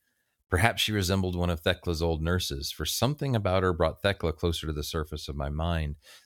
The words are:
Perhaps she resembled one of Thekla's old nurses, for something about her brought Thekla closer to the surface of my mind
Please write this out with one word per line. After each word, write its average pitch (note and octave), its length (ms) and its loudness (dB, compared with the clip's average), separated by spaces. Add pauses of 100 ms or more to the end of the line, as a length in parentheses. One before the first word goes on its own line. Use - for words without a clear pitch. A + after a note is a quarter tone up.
(500)
Perhaps F#2+ 300 4
she - 120 0
resembled F#2 440 2
one F2 140 2
of E2 120 -2
Thekla's E2+ 380 0
old E2 220 0
nurses, D#2+ 500 -2
for D2+ 140 -6
something C3+ 500 0
about F#2+ 260 2
her F#2 120 2
brought E2 280 0
Thekla F2+ 320 0
closer E2+ 320 -2
to D#2 60 -4
the D2+ 120 -4
surface D#2 440 -6
of C#2+ 80 -8
my C#2+ 140 -4
mind D#2 460 -2 (300)